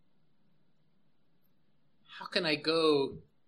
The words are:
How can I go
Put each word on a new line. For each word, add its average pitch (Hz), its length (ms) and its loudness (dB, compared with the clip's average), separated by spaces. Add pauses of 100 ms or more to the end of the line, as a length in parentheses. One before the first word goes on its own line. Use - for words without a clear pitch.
(2250)
How 190 60 -12
can 185 200 -2
I 151 100 2
go 151 640 0 (280)